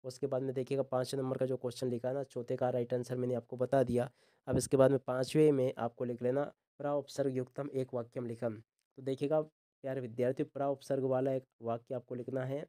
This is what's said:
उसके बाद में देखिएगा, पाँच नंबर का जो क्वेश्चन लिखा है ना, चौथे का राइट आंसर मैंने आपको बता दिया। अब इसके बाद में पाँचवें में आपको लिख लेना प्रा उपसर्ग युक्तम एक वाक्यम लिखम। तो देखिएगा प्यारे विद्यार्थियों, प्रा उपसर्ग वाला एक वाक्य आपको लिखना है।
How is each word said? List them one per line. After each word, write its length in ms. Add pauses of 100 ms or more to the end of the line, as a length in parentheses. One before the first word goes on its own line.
उसके 240
बाद 140
में 120
देखिएगा, 300
पाँच 320
नंबर 220
का 80
जो 120
क्वेश्चन 300
लिखा 200
है 60
ना, 100
चौथे 320
का 140
राइट 240
आंसर 220
मैंने 200
आपको 220
बता 260
दिया। 260 (380)
अब 100
इसके 200
बाद 140
में 160
पाँचवें 440
में 260
आपको 280
लिख 160
लेना 220 (340)
प्रा 180
उपसर्ग 420
युक्तम 360
एक 200
वाक्यम 320
लिखम। 300 (420)
तो 40
देखिएगा 400
प्यारे 600
विद्यार्थियों, 520
प्रा 160
उपसर्ग 340
वाला 280
एक 120 (180)
वाक्य 340
आपको 200
लिखना 280
है। 260